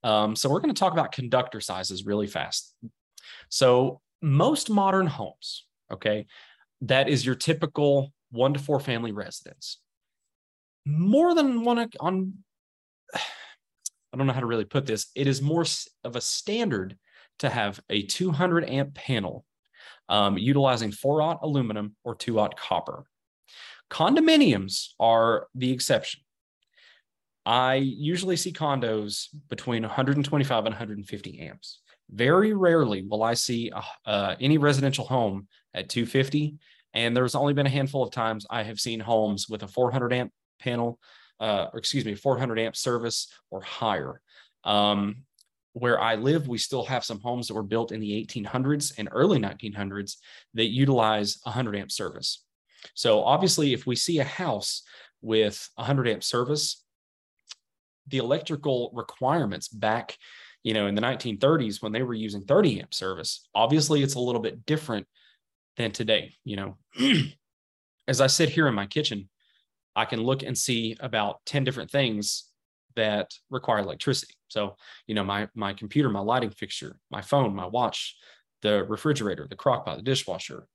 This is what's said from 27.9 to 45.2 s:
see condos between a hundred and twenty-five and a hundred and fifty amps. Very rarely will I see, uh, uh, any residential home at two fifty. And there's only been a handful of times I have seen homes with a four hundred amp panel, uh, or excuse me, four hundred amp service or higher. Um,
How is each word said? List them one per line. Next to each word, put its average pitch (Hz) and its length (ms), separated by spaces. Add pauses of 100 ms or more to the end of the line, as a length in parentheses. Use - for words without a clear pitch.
see 175 160
condos 117 760 (200)
between 117 380
a - 20
hundred 139 300
and 143 80
twenty-five 135 400
and 110 80
a 98 40
hundred 107 200
and 98 100
fifty 101 320
amps. - 420 (300)
Very 170 420
rarely 160 500
will 107 200
I 117 120
see, 117 360
uh, - 100 (240)
uh, 101 340
any 143 180
residential 135 480
home 101 420 (260)
at - 160
two 120 160
fifty. 147 520 (380)
And 117 200
there's 127 200
only 143 180
been 139 140
a - 20
handful 139 320
of 120 100
times 110 380
I 113 140
have 107 160
seen 117 200
homes 107 480
with 107 140
a 101 60
four 120 240
hundred 123 200
amp 123 220 (260)
panel, 120 400 (400)
uh, 104 320
or 113 80
excuse 131 240
me, 104 120
four 127 220
hundred 120 220
amp 113 160
service 117 560 (180)
or - 120
higher. 90 580 (460)
Um, 104 580 (500)